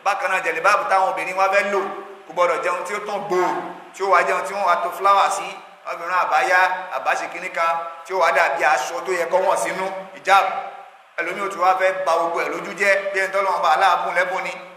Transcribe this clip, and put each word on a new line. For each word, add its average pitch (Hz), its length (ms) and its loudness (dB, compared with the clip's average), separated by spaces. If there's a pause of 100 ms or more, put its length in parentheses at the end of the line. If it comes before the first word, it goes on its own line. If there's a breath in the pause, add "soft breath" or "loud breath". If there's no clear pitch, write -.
Bákan 190 300 0
náà, 185 100 0
jẹ̀lẹ̀báàbù 170 440 2
táwọn 190 260 2
obìnrin 175 260 -4
wá 190 120 4
fẹ́ 202 220 2
lò, 196 100 0 (420)
kò - 100 -20
gbọ́dọ̀ 170 260 2
jẹ́ 175 140 -2
irun 180 120 -6
tí 208 100 -8
ó 208 40 -4
tàn 208 220 -6
gbòò, 180 280 0 (420)
tí - 120 -14
ó 196 60 -2
wá 175 120 6
jẹ́ 180 100 0
irun 180 160 -2
tí 190 80 -8
wọ́n 202 120 -2
wá 175 100 4
to 170 140 -4
fúláwà 196 400 4
sí, 180 160 -4 (360)
obìnrin 175 360 -4
àbáyá, 175 400 2 (320)
àbáṣe - 380 -2
kinní 180 220 -10
kan, 170 220 0 (280)
tí - 120 -10
ó 190 60 -2
wá 170 140 4
dàbí 165 320 2
aṣọ 160 360 0
tó 180 120 -4
yẹ 170 140 0
kó - 120 0
wọ̀ 190 180 2
sínú, 185 280 -4 (280)
ìjáàbù. 190 380 4 (600)
Ẹlòmíì 185 320 -4
ó 196 40 -4
tún 165 120 -6
wá 185 140 6
fẹ́ 185 300 0
ba 165 80 2
gbogbo 170 280 0
ẹ̀ 151 80 -2
lójú 180 260 -8
jẹ́, 196 180 4 (160)
bí 190 120 -2
ẹni 190 120 -2
tọ́lọ́run 190 300 0
bá 170 80 2
aláàbùn 175 440 2
lẹ́bùn 180 280 0
ni 175 100 -6 (240)